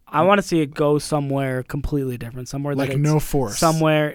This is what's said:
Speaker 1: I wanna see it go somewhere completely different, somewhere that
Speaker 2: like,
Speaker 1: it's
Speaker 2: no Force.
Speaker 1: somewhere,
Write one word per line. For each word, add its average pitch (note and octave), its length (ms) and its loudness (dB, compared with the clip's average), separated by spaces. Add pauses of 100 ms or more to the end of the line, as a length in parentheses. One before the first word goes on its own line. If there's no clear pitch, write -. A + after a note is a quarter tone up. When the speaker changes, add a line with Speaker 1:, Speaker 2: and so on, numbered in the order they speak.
Speaker 1:
I D3 160 0
wanna G3 200 4
see E3 180 0
it D3 140 -4
go D3 240 2
somewhere C3+ 640 -2
completely C3+ 540 -4
different, B2 300 -12
somewhere C#3 280 -6
that - 20 0
Speaker 2:
like, C#3 120 -2
Speaker 1:
it's C3+ 80 -2
Speaker 2:
no D3+ 200 4
Force. C#3+ 400 0
Speaker 1:
somewhere, D#3 560 2